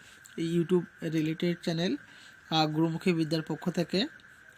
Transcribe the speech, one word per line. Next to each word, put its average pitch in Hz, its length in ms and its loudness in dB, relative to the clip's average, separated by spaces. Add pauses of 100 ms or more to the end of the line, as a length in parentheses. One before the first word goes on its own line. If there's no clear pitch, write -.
(380)
এই 170 220 0
YouTube 170 500 0
রিলেটেড 160 520 0
চ্যানেল, 175 340 -2 (540)
আহ, 160 160 4
গুরুমুখী 165 480 2
বিদ্যার 160 280 0
পক্ষ 160 280 -4
থেকে 175 380 0 (500)